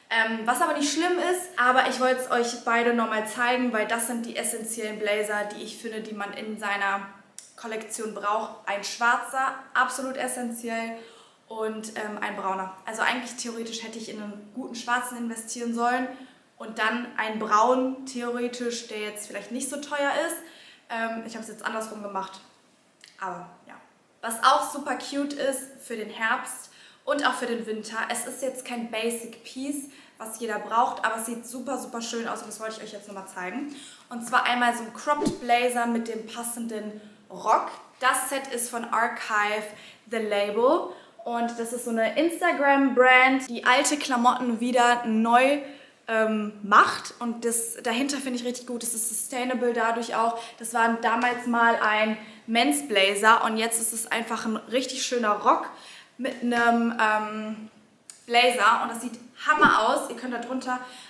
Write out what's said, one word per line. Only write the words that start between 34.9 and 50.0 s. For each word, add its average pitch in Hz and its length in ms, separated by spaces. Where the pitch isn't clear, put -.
Cropped - 480
Blazer 240 440
mit 226 220
dem 220 180
passenden 220 760
Rock. 214 400
Das - 300
Set 269 180
ist 240 220
von 233 160
Archive 214 800
The 233 60
Label 214 720
und 233 340
das 226 140
ist 240 140
so 240 40
eine 226 280
Instagram-Brand, 277 1300
die 233 160
alte 294 320
Klamotten 247 640
wieder 240 460
neu, 240 540
ähm, 220 460
macht. - 560
Und 233 280
das - 360
dahinter 269 360
finde 247 200
ich 233 60
richtig 247 220
gut, 233 160
das - 100
ist 226 160
sustainable 247 640
dadurch 226 420